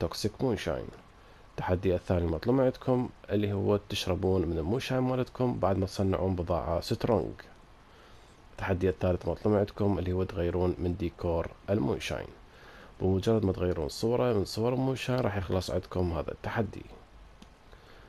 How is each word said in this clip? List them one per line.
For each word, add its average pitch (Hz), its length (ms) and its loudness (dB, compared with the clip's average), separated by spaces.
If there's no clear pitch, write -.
توكسيك 90 400 -2
مونشاين. 90 460 0
التحدي 92 440 0
الثاني 87 320 0
مطلوب 110 340 2
عندكم 127 480 2
اللي 101 220 2
هو 101 240 2
تشربون 92 580 0
من 82 120 -2
المونشاين 127 420 0
مالتكم 127 580 0
بعد 92 180 2
ما 95 100 2
تصنعون 95 500 0
بضاعة 85 440 0
سترونج. 98 540 0
التحدي 95 360 0
الثالث 90 400 0
مطلوب 104 280 2
عندكم 101 420 2
اللي 90 140 -2
هو 92 120 0
تغيرون 90 540 0
من 87 180 -2
ديكور 85 520 -2
المونشاين. 104 560 -2
بمجرد 98 440 4
ما 95 80 4
تغيرون 87 360 0
صورة 123 440 0
من 101 120 2
صور 117 300 -2
المونشاين 127 460 0
راح 101 160 0
يخلص 92 340 -2
عندكم 90 420 -2
هذا 80 180 -4
التحدي. - 540 -4